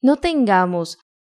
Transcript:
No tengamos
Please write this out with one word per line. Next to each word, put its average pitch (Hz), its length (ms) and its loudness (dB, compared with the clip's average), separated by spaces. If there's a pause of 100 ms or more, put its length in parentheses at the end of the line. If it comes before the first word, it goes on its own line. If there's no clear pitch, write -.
No 277 160 4
tengamos 190 800 -2 (240)